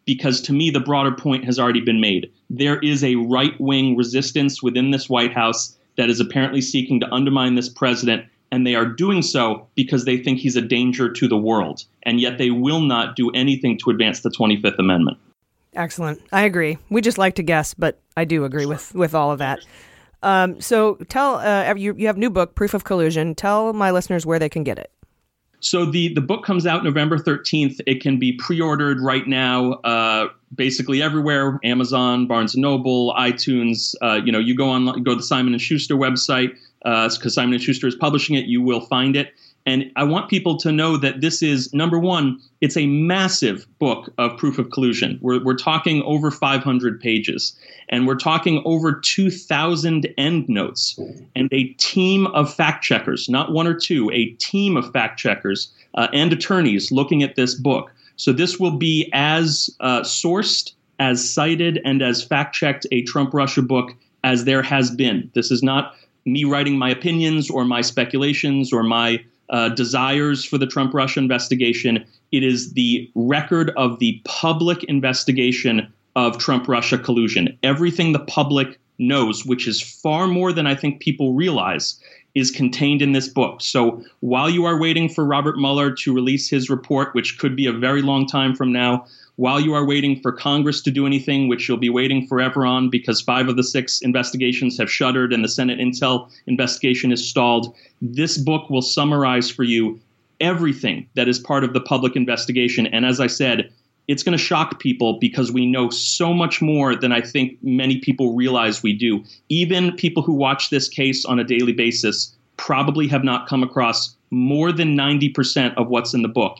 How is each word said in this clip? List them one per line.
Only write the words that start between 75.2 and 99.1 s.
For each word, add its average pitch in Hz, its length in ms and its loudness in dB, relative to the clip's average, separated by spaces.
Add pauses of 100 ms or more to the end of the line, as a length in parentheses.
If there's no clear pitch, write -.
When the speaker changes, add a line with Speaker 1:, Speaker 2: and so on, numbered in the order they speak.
Speaker 1:
of 120 240 0
Trump-Russia 123 600 0
collusion. 113 640 0
Everything 165 500 2
the - 80 2
public 139 580 -2 (200)
knows, 123 460 0
which 123 220 -2
is 110 140 -2
far 160 460 -2
more 180 260 2
than 160 140 0
I 139 80 2
think 139 260 -4
people 131 340 0
realize, 110 640 -2 (360)
is 131 160 2
contained 143 520 0
in 139 100 4
this 131 160 0
book. - 320 -2
So 117 420 0 (180)
while 127 280 0
you 170 160 2
are 170 160 2
waiting 165 260 2
for 156 160 -2
Robert 147 360 0
Mueller 139 380 2
to 135 180 0
release 131 340 0
his 135 220 0
report, 135 440 -2
which 117 240 -2
could 135 160 -2
be 135 120 0
a 120 60 0
very 127 280 0
long 135 260 2
time 135 300 0
from 127 160 0
now, 123 320 2 (320)
while 131 240 2
you 151 140 2
are 147 100 0
waiting 139 360 2
for 127 120 0
Congress 143 500 0
to 131 80 0
do 139 160 0
anything, 139 420 0
which 123 200 -2
you'll 123 80 0
be 120 140 0
waiting 131 360 0
forever 131 380 0
on 127 240 2
because 123 320 -2
five 127 280 0
of 123 80 0
the 127 80 0
six 127 360 -4
investigations 123 800 -2
have 113 120 -2
shuttered 127 420 0
and 113 120 2
the 110 40 0
Senate 127 300 -2
Intel 123 520 -2 (160)
investigation 127 640 0
is 117 140 -4
stalled, 120 480 0 (260)
this 131 380 -4
book 156 320 -2
will 127 120 0
summarize 139 680 0